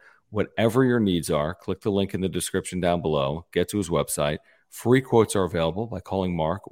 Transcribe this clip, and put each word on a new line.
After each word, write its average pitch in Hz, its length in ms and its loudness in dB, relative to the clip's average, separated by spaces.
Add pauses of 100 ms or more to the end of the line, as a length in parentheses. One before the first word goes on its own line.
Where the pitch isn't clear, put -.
(300)
Whatever 107 560 2
your 123 140 4
needs 92 320 2
are, 78 240 0
click - 260 -8
the - 80 -2
link 98 240 0
in 92 80 -4
the 92 80 0
description 90 500 -4
down 87 220 2
below. 73 500 -2
Get 90 180 0
to - 100 -2
his 85 100 -4
website. 76 480 0 (320)
Free 127 320 2
quotes 117 340 2
are 95 100 2
available 85 420 -2
by 95 120 -8
calling 92 360 -2
Mark 82 260 -2 (100)